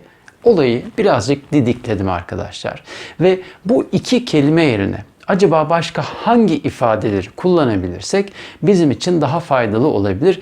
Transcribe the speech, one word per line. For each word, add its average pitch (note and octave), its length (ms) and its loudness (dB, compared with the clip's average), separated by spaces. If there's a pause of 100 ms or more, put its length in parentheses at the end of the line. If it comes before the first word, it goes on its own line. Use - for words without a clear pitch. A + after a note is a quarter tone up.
(440)
olayı C#3 380 2 (160)
birazcık C#3+ 540 0
didikledim A2+ 560 0
arkadaşlar. F#2+ 760 -8 (360)
Ve F#3 200 2 (240)
bu B3 280 0
iki B3 320 0
kelime D#3 400 2
yerine G2+ 400 -2 (260)
acaba E3 400 2
başka E3 320 -2
hangi A3 520 0
ifadeleri A2 760 -2
kullanabilirsek B2+ 1000 -2 (300)
bizim E3+ 280 4
için F3 300 0
daha C#3+ 200 0
faydalı A#2+ 460 0
olabilir? G#2 560 0